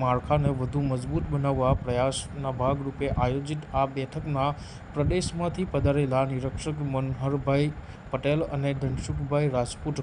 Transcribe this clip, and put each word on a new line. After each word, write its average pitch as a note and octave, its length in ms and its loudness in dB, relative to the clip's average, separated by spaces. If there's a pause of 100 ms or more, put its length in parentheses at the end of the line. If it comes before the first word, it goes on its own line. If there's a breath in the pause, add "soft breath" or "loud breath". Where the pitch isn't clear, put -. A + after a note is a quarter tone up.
માળખાને C#3 580 4
વધુ B2+ 220 0
મજબૂત C3+ 480 0
બનાવવા C3+ 440 4 (100)
પ્રયાસના C3 680 0
ભાગરૂપે C#3 580 0
આયોજિત C#3 520 0 (120)
આ C3+ 120 4
બેઠકમાં C#3 840 -2 (260 loud breath)
પ્રદેશમાંથી F3 800 0
પધારેલા C#3 600 4
નિરીક્ષક C#3 600 -4
મનહરભાઈ C3+ 800 0 (400 loud breath)
પટેલ C#3 280 2 (140)
અને C#3 200 0
ધનસુખભાઈ C#3 840 0
રાજપૂત C#3+ 460 -2